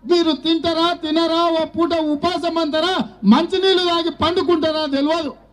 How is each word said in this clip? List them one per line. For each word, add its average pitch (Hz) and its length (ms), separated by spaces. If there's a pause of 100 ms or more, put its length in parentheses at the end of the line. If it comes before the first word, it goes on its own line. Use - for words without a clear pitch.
మీరు 320 280 (120)
తింటారా, 330 440 (160)
తినరా, 330 400 (160)
ఓ - 20 (140)
పూట 330 180 (220)
ఉపాసం 339 480
అంటారా, 311 320 (360)
మంచినీళ్ళు 359 600
తాగి 339 200 (120)
పండుకుంటారా 320 600 (140)
తెలియదు. 302 340 (220)